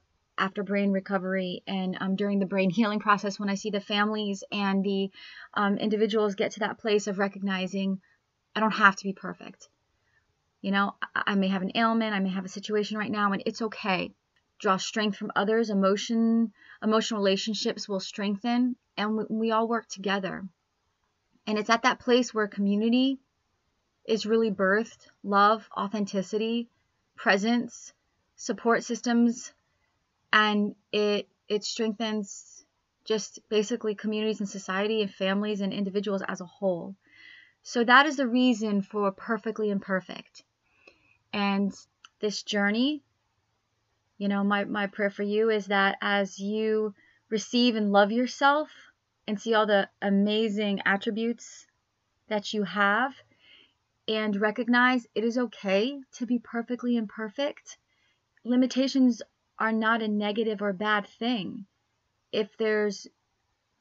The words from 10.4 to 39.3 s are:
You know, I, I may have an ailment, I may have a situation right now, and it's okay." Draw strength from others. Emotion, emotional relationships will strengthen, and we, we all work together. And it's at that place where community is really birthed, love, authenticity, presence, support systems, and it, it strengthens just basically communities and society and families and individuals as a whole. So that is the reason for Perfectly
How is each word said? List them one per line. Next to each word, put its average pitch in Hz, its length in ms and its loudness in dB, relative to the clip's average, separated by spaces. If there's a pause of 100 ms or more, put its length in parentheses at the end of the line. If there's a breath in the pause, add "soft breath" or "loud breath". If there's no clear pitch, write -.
You 196 100 -4
know, 196 320 2
I, - 200 -6 (100)
I - 20 2
may 196 140 2
have 190 140 -2
an - 140 -4
ailment, 226 380 0
I 190 60 0
may 190 100 0
have 190 140 -4
a 190 40 -10
situation 208 480 -4
right 208 140 -4
now, 208 220 0
and 190 120 -2
it's 226 180 -4
okay." 190 500 -2 (480)
Draw 190 160 2
strength 214 420 -2
from 208 160 -8
others. 220 360 2
Emotion, 226 840 2 (280 loud breath)
emotional 220 380 0
relationships 196 720 -2
will 196 120 -4
strengthen, 240 760 -2 (200)
and 214 200 -2
we, 214 120 -2
we 220 220 0
all 220 160 2
work 233 220 -4
together. 190 580 -4 (1000)
And 214 100 0
it's 208 100 -4
at 233 140 4
that 247 160 2
place 247 340 2
where 214 140 0
community 226 720 0 (880)
is 208 180 -2
really 226 280 2
birthed, 196 560 0 (160)
love, 202 520 4
authenticity, 214 920 -2 (480)
presence, 233 760 0 (440)
support 226 480 0
systems, 233 680 0 (800)
and 208 440 4 (160)
it, 208 360 0 (200)
it 208 160 -2
strengthens 214 1000 -6 (400)
just - 440 -4
basically 214 480 -2
communities 214 420 -2
and 202 100 -4
society 202 540 -2
and 196 100 -4
families 202 480 -2
and 196 120 -2
individuals 196 540 -2
as 196 140 -8
a 180 60 -12
whole. 190 480 -4 (720 loud breath)
So - 180 0
that 254 240 8
is 285 100 -2
the 262 120 0
reason 220 520 2
for 202 300 0
Perfectly 214 600 -4